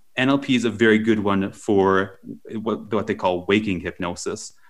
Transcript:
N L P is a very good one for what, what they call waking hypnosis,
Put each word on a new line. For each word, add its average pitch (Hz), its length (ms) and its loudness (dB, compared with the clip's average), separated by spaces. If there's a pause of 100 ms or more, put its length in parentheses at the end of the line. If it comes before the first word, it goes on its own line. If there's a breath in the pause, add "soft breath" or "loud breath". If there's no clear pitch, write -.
(160)
N 131 120 0
L 139 100 2
P 139 160 -2
is 117 100 2
a 117 60 2
very 110 280 4
good 110 200 2
one 98 340 0
for 95 680 2 (420)
what, 107 300 -6
what 101 160 -2
they 101 60 -2
call 90 320 -2
waking 101 340 0
hypnosis, 90 720 -8 (160 soft breath)